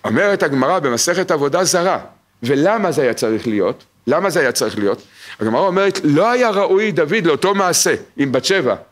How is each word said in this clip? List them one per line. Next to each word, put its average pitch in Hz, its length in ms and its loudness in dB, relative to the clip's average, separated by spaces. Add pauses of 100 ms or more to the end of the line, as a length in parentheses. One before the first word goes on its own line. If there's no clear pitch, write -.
אומרת 185 400 0
הגמרא 143 360 0
במסכת 160 520 -2
עבודה 151 320 0
זרה, 175 360 0 (440)
ולמה 170 480 0
זה 147 100 0
היה 123 120 2
צריך 110 340 -2
להיות? 104 360 -2 (240)
למה 175 220 2
זה 170 100 0
היה 127 120 2
צריך 107 260 -4
להיות? 104 240 -2 (380)
הגמרא 110 220 0
אומרת, 190 420 0
לא 156 260 2
היה 247 200 2
ראוי 196 420 0
דוד 165 340 0
לאותו 175 300 2
מעשה 180 400 0 (220)
עם 139 140 0
בת 127 140 0
שבע. 151 300 0 (160)